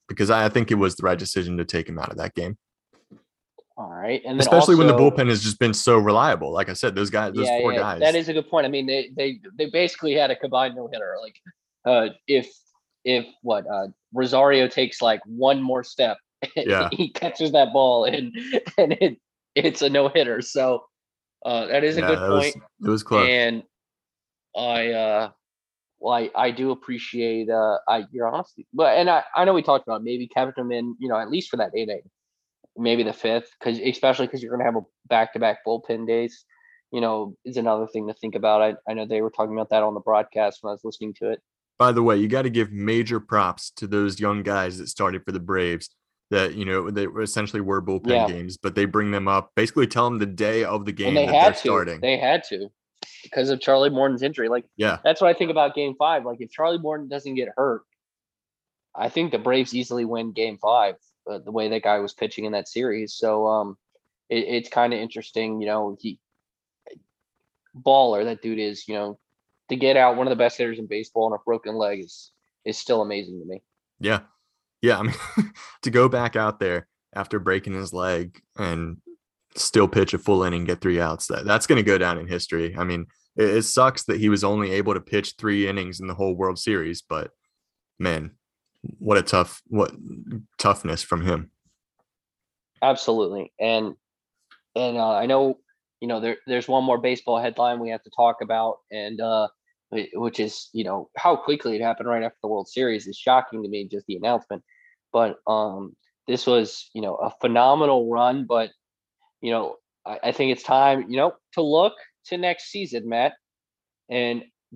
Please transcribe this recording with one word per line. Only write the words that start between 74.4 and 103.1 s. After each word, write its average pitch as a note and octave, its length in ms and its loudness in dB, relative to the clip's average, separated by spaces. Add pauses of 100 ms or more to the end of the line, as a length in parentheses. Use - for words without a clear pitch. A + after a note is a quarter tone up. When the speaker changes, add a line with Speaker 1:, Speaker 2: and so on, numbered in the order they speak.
Speaker 1:
Yeah, A2+ 160 4
I G#2 40 -4
mean, A2+ 120 -2 (220)
<laughs> - 440 -8
to C3 80 -8
go A#2+ 180 6
back A#2+ 280 -2
out G#2+ 240 0
there F2 280 -2 (280)
after G2+ 240 -4
breaking F#2+ 340 -2
his F#2+ 200 -8
leg F2+ 460 -4 (200)
and E2 380 -6 (580)
still G#2 320 4
pitch G2 260 2
a F2+ 60 -2
full F#2+ 240 2
inning, F2 220 -2
get E2+ 160 -4
three F2 180 0
outs, E2 280 -2
that, - 180 -6
that's G#2 200 2
gonna B2+ 160 4
go G2 160 4
down F2 220 0
in E2 80 -12
history. F2 500 -6
I F2+ 60 -4
mean, F2 240 -4 (280)
it, G#2+ 140 2
it A2 140 2
sucks B2+ 400 2
that F2+ 160 -2
he G#2+ 100 4
was G2+ 140 2
only G2+ 280 0
able G2+ 220 0
to F#2 80 -4
pitch - 360 -4
three G2+ 300 0
innings F2+ 320 -6
in F#2 80 -10
the F#2 60 -8
whole F#2+ 220 -2
World F#2 240 -2
Series, E2+ 420 -4
but - 300 -8 (640)
man, D#2+ 340 -4 (680)
what G2+ 180 4
a F#2 40 6
tough, F2+ 460 0
what G#2 260 0 (640)
toughness F2+ 420 0
from E2+ 240 -4
him. E2 240 -2 (1300)
Speaker 2:
Absolutely. A2 800 0
And, A2 340 0 (800)
and, A#2+ 220 -2
uh, A2+ 180 0
I A#2+ 120 0
know, C3+ 320 2 (420)
you A#2+ 80 -6
know, A2+ 100 -4
there, A2+ 260 -4
there's B2 220 -4
one C3 160 2
more B2+ 140 2
baseball A#2+ 420 -2
headline A#2+ 400 -2
we A#2 120 -6
have A2+ 120 -8
to G#2 100 -20
talk A#2 280 2
about, A2+ 380 -2 (120)
and, G#2+ 300 -10
uh, A2 260 0 (440)
whi-, G#2+ 240 -6
which A2 260 -4
is, - 320 -8
you A2+ 100 -4
know, F#2+ 320 -8
how F3 220 2
quickly C3 400 -4
it A2 40 -4
happened A#2 280 -4
right A#2 140 -2
after A#2 180 -8
the G#2+ 80 -6
World G2+ 180 -4
Series A#2 400 -4
is G2 80 -12